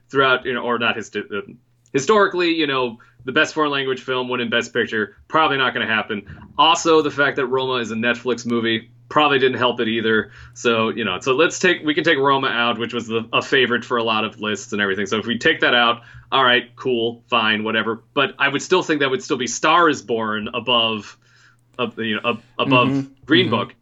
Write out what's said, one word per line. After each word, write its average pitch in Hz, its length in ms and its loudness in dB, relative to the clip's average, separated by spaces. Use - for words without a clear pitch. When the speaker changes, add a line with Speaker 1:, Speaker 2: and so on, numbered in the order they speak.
Speaker 1:
throughout, 131 360 2
you 123 80 -4
know, 120 100 -4
or 120 160 -2
not 117 160 0
his, 107 200 -12
uh, 104 260 -6
historically, 180 600 2
you 160 140 0
know, 127 320 -2
the 131 60 -8
best 151 220 2
foreign 151 180 0
language 135 300 -4
film 127 280 -4
winning 123 200 -4
Best 120 240 -2
Picture, 110 440 -2
probably 151 300 2
not 123 160 0
gonna 113 140 -4
happen. 107 380 -4
Also, 165 440 4
the 147 100 0
fact 135 240 0
that 139 120 -2
Roma 131 280 0
is 113 160 -4
a 113 40 -6
Netflix 120 500 -2
movie 113 440 -2
probably 147 320 4
didn't 127 200 2
help 120 200 0
it 113 80 0
either. 110 440 0
So, 113 340 0
you 110 160 -4
know, 92 140 -4
so 131 160 0
let's 165 240 0
take, 180 260 0
we 151 80 0
can 160 100 -2
take 156 140 2
Roma 135 300 2
out, 117 320 -2
which 117 140 -6
was 117 140 -6
the, 113 260 -4
a 123 80 2
favorite 120 440 0
for 123 120 -2
a 117 60 -2
lot 110 220 0
of - 160 -8
lists 107 320 -6
and 104 80 0
everything. 98 240 0
So 110 140 -2
if 101 80 -6
we 117 100 -2
take 160 240 0
that 139 140 2
out, 120 260 2
all 135 120 2
right, 123 320 0
cool, 117 540 -2
fine, 110 340 0
whatever. 110 380 -2
But 135 240 0
I 139 100 0
would 147 140 -4
still 180 180 2
think 151 200 0
that 139 100 2
would 127 120 -2
still 147 140 -4
be 120 100 -4
Star 165 420 4
is 123 120 0
Born 107 520 -4
above, 113 640 -2
ab-, 120 220 -4
you 110 160 -2
know, 117 160 -4
ab-, 110 100 -4
above 123 320 4
Speaker 2:
Mm-hmm. 139 220 -2
Speaker 1:
Green 170 220 4
Speaker 2:
Mm-hmm. 113 80 0
Speaker 1:
Book. 101 260 -4